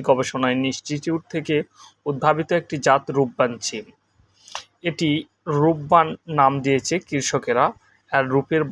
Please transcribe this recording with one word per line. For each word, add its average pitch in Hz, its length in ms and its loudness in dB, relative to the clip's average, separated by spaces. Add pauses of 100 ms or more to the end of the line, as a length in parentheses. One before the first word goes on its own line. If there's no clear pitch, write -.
গবেষণা 131 440 2
ইনস্টিটিউট 147 720 -4 (120)
থেকে 156 220 -2 (540)
উদ্ভাবিত 151 400 0 (120)
একটি 165 140 -10 (120)
জাত 135 160 4 (140)
রূপবান 127 340 0 (140)
সিম। 107 200 -10 (1040)
এটি 156 200 -2 (520)
রূপবান 160 460 4 (320)
নাম 135 120 6 (140)
দিয়েছে 139 300 0 (120)
কৃষকেরা, 131 580 0 (460)
আর 139 120 2 (100)
রূপের 151 380 0